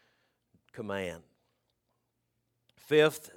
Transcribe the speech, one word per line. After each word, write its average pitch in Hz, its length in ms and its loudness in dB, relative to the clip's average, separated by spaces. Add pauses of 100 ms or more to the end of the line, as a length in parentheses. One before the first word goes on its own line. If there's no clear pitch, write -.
(720)
command. 95 500 -8 (1500)
Fifth, 151 600 2